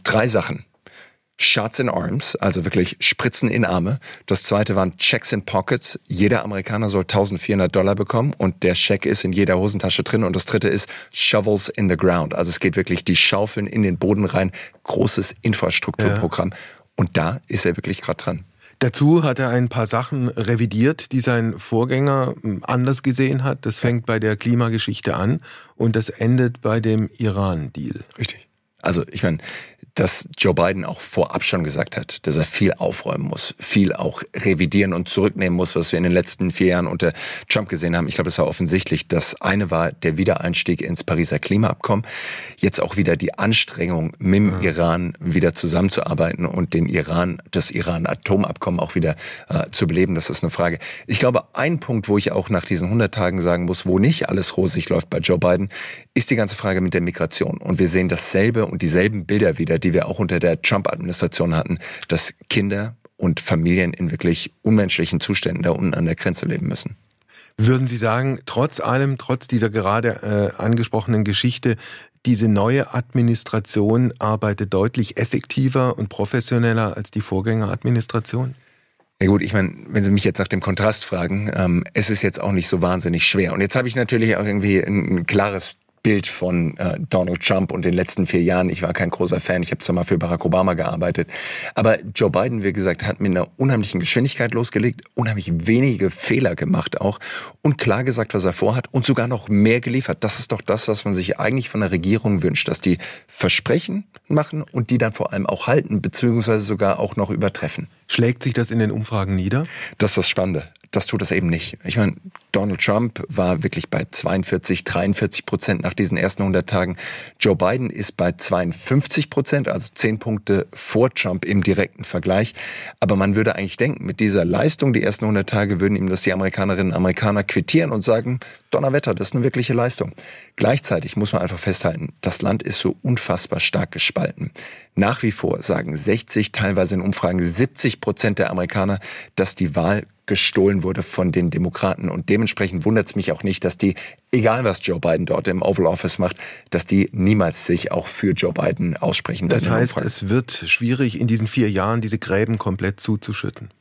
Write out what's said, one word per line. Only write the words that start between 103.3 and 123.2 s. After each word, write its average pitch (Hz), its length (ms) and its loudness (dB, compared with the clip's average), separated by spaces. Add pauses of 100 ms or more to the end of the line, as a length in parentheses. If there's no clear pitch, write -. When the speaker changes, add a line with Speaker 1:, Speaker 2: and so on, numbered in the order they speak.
Speaker 1:
machen 151 340 -2
und 120 280 -4
die 123 80 4
dann 110 140 0
vor - 200 -4
allem 98 140 -4
auch - 200 -2
halten, 120 360 2
beziehungsweise 113 640 0
sogar 101 360 0
auch - 160 -4
noch 98 140 -2
übertreffen. - 580 -4 (180)
Speaker 2:
Schlägt 120 380 0
sich 127 100 0
das 117 160 0
in 117 80 0
den 107 140 2
Umfragen 104 420 -2
nieder? 110 320 0 (320)
Speaker 1:
Das 104 140 2
ist - 60 2
das 90 100 2
Spannende. 92 400 -2 (240)
Das 98 140 0
tut 107 140 -4
es 98 100 -4
eben 85 180 0
nicht. 82 360 -4
Ich 87 140 -2
meine, 104 160 2 (380)
Donald 98 280 -2
Trump 110 480 0
war 90 340 0
wirklich - 280 -4
bei - 200 -2
zweiundvierzig, 92 760 -2
dreiundvierzig 95 600 0
Prozent - 380 -2
nach 90 100 -2
diesen 90 240 0
ersten 95 260 0
hundert 92 280 0
Tagen. 90 260 0 (420)
Joe - 160 4
Biden 117 360 0
ist - 260 -4
bei 90 160 0
zweiundfünfzig 90 960 0
Prozent, 139 400 0
also - 240 -4
zehn 110 260 0
Punkte 101 540 -2
vor 120 380 2
Trump 92 340 -4
im 95 180 2
direkten 95 420 0
Vergleich. 95 500 0 (460)
Aber 104 160 2
man 98 200 2